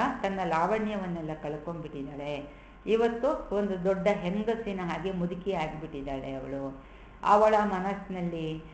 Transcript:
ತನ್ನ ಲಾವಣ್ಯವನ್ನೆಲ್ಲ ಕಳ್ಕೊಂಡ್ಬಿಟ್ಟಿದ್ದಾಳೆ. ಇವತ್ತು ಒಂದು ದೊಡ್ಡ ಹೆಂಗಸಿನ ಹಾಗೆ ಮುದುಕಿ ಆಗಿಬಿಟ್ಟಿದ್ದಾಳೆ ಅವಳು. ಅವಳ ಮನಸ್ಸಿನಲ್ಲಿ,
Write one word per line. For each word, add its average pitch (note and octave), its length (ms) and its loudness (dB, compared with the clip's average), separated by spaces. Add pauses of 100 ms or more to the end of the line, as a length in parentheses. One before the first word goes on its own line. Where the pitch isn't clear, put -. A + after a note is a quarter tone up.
(220)
ತನ್ನ G3 220 0
ಲಾವಣ್ಯವನ್ನೆಲ್ಲ F3 880 0 (120)
ಕಳ್ಕೊಂಡ್ಬಿಟ್ಟಿದ್ದಾಳೆ. D3 1040 -6 (360)
ಇವತ್ತು A#3 680 2
ಒಂದು F#3+ 280 0
ದೊಡ್ಡ F#3+ 240 4
ಹೆಂಗಸಿನ G#3 760 0
ಹಾಗೆ E3+ 280 -2
ಮುದುಕಿ F3 420 -2
ಆಗಿಬಿಟ್ಟಿದ್ದಾಳೆ D3 800 -4
ಅವಳು. C3+ 500 -6 (400)
ಅವಳ G#3+ 400 8
ಮನಸ್ಸಿನಲ್ಲಿ, F3+ 1000 -2 (100)